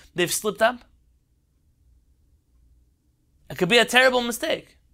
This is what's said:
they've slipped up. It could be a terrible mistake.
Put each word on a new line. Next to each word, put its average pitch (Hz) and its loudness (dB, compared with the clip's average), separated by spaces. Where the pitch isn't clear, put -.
they've 175 -2
slipped 208 -6
up. 240 -2
It 135 -14
could 180 -2
be 233 6
a 226 4
terrible 247 2
mistake. 233 -6